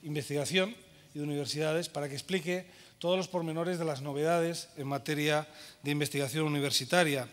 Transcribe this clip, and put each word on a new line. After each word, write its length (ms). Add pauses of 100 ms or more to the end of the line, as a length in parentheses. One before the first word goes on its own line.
Investigación 720 (400)
y 20
de 60
Universidades 640
para 180
que 60
explique 540 (320)
todos 180
los 100
pormenores 520
de 60
las 180
novedades 760
en 80
materia 640 (340)
de 80
investigación 560
universitaria. 880